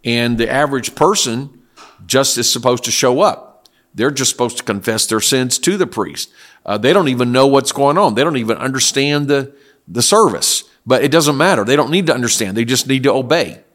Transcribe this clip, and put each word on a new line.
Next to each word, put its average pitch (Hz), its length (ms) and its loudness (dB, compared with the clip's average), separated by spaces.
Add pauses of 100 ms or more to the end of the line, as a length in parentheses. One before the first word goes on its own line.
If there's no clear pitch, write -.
And 120 320 0
the 113 140 -2
average 139 440 -2
person 143 680 0 (420)
just 131 320 0
is 120 160 -2
supposed 123 320 0
to 117 60 -6
show 123 300 2
up. - 480 -2 (260)
They're 131 160 0
just 131 220 -4
supposed 123 260 -4
to - 60 -12
confess 107 420 -4
their 110 140 -2
sins 127 400 0
to 190 180 -2
the 180 80 0
priest. - 440 -8 (360)
Uh, 104 100 -4
they 113 160 2
don't 180 160 4
even 123 240 0
know 131 140 6
what's 139 260 2
going 139 240 0
on. 175 180 2
They 123 100 2
don't 160 120 0
even 113 220 -2
understand 139 680 -2
the, 139 260 0 (340)
the 104 140 -2
service. 196 640 2 (200)
But 120 180 2
it 139 80 2
doesn't 147 260 2
matter. 147 280 2
They 123 120 2
don't 139 140 0
need 175 180 0
to 143 60 2
understand. 113 420 -2
They 117 80 0
just 123 220 -2
need 131 180 -2
to 139 80 2
obey. 135 500 -2 (120)